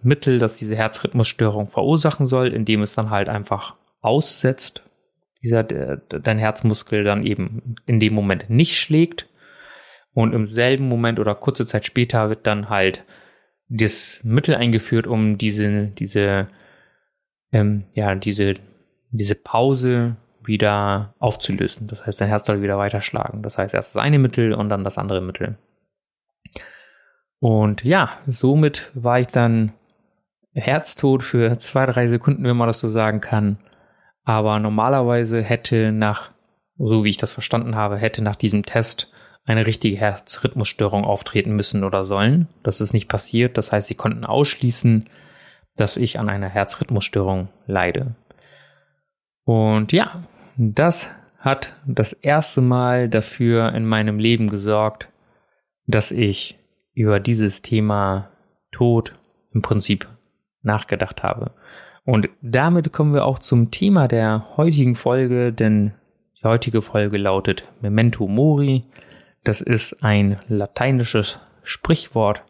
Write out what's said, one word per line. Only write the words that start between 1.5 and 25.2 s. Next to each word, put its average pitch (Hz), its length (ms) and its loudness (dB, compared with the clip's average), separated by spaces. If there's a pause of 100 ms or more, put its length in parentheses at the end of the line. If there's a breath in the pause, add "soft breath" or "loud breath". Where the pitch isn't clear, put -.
verursachen 147 580 0
soll, 127 220 2
indem 110 320 0
es 104 120 -4
dann 110 160 -2
halt 101 200 0
einfach 101 460 -6 (260)
aussetzt, - 800 0 (580)
dieser, 117 220 2
der, 69 340 -6
dein - 400 -2
Herzmuskel 107 680 0
dann 104 200 0
eben 107 500 -6 (100)
in 113 160 2
dem 107 120 4
Moment 101 360 0
nicht 135 280 2
schlägt. 165 520 0 (840 loud breath)
Und 113 200 2
im 110 140 -2
selben 127 420 0
Moment 117 300 0
oder 104 160 0
kurze - 300 -4
Zeit 107 200 -2
später 117 420 0
wird 107 180 -4
dann 104 240 -2
halt 95 360 0 (640 soft breath)
das - 560 -2
Mittel 135 300 2
eingeführt, 113 520 0
um 107 300 0
diese, 104 500 -2
diese, 101 640 -2 (1040 soft breath)
ähm, 104 400 2
ja, 101 220 0
diese, 98 400 0 (560)
diese 104 240 -2
Pause 123 800 0 (260)
wieder 104 760 0
aufzulösen. - 680 -2
Das 107 180 -14
heißt, - 160 -6
dein 101 80 2
Herz 107 160 -2
soll 104 160 0
wieder 98 160 -2
weiter 101 240 -2
schlagen. 110 420 -6
Das - 140 -8
heißt, 98 160 -4
erst - 220 -4
das 104 60 0
eine 143 180 4
Mittel 120 340 2
und 107 160 -2
dann 98 140 -2
das 98 140 -6
andere 98 240 -4